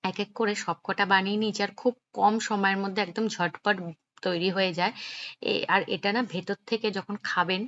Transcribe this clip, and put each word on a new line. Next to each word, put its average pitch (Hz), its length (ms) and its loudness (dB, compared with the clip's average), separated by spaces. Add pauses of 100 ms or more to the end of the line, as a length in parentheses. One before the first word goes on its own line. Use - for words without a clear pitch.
এক 190 160 -2
এক 202 120 -2
করে 226 220 0
সবকটা 208 520 -2
বানিয়ে 196 340 4
নিয়েছি, 214 220 -2
আর 208 140 -2
খুব 247 180 0 (180)
কম 202 280 4
সময়ের 196 380 2
মধ্যে 196 240 -2
একদম 196 260 -2
ঝটপট 185 480 0 (460)
তৈরি 180 280 0
হয়ে 185 240 0
যায়। 180 180 0 (500)
এ, - 100 0 (160)
আর 190 200 4
এটা 196 240 0
না 240 100 0
ভেতর 190 440 -6
থেকে 220 240 -2
যখন 202 320 -6
খাবেন 185 460 0